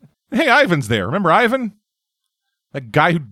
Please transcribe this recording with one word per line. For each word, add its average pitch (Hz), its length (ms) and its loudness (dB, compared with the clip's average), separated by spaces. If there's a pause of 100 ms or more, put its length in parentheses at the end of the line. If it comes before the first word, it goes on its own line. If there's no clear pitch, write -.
(340)
Hey, 294 140 0 (140)
Ivan's 156 260 0
there. 110 160 0
Remember 165 260 -2
Ivan? 226 440 0 (1000)
That 135 180 -12
guy 156 220 2
who 170 80 -2 (120)